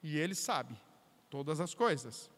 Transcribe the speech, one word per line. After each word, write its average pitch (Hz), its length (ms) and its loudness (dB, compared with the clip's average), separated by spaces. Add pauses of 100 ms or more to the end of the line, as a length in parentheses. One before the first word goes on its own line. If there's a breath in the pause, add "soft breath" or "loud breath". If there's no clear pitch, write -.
E 151 140 0
ele 175 180 2
sabe 127 440 -2 (520)
todas 143 280 -2
as 170 140 0
coisas. 135 640 0